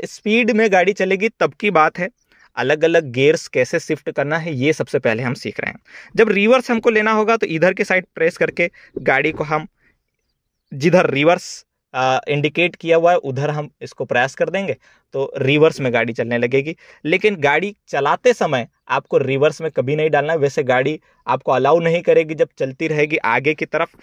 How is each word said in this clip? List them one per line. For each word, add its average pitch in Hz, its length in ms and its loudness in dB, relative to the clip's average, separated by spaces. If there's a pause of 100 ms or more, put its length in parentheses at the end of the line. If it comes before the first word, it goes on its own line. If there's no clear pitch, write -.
स्पीड 226 460 0
में 220 200 2
गाड़ी 185 220 2
चलेगी 190 380 -2
तब 156 220 -2
की 208 180 -4
बात 160 280 2
है, 175 100 -6 (480)
अलग-अलग 151 540 2
गियर्स 139 360 2
कैसे 135 320 -2
शिफ्ट - 320 -6
करना 147 260 -4
है 165 180 -6
ये 139 180 0
सबसे - 260 -4
पहले 120 240 0
हम 120 120 -4
सीख - 240 -10
रहे - 120 -6
हैं। - 80 -18 (360)
जब 220 160 4
रिवर्स 226 400 2
हमको 233 180 0
लेना 214 220 0
होगा 214 260 2
तो 208 100 -4
इधर 160 260 0
के 202 100 -4
साइड 185 220 -2 (100)
प्रेस 165 220 0
करके 175 320 -2 (300)
गाड़ी 143 320 2
को 156 120 -8
हम 156 240 -4 (1040)
जिधर 160 380 2
रिवर्स, 151 560 0 (280)
आ, 131 340 0
इंडिकेट 147 480 -2
किया 165 220 2
हुआ 170 140 4
है 180 80 4
उधर 139 300 -4
हम 151 200 -8 (120)
इसको - 240 -10
प्रेस 123 300 0
कर 165 140 -2
देंगे 180 280 -6 (360)
तो 135 260 -4
रिवर्स 147 400 2
में 131 140 -2
गाड़ी 117 200 0
चलने 120 240 -4
लगेगी। 135 380 0 (300)
लेकिन 185 320 0
गाड़ी 156 380 0 (120)
चलाते 160 460 0
समय 147 340 -2 (220)
आपको 139 300 -2
रिवर्स 135 420 0
में 160 100 -6
कभी 135 240 -2
नहीं 156 140 0
डालना 143 240 0
है। 165 60 -2
वैसे 139 240 0
गाड़ी 131 360 0 (280)
आपको 135 240 -2
अलाउ 135 300 4
नहीं 165 200 0
करेगी, 160 340 2
जब 160 140 0 (100)
चलती 135 280 -4
रहेगी 151 300 0
आगे 135 360 0
की 151 140 -6
तरफ 160 360 -4